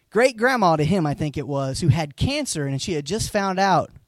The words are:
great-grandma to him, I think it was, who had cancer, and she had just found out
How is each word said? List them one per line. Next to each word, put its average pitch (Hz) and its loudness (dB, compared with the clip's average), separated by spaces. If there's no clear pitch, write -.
great-grandma 226 2
to 151 2
him, 170 2
I 139 -2
think 151 -4
it 135 -6
was, 135 -4
who 180 0
had 147 2
cancer, 247 -4
and 135 -4
she 185 -6
had 147 -4
just 202 -4
found 196 -2
out 185 2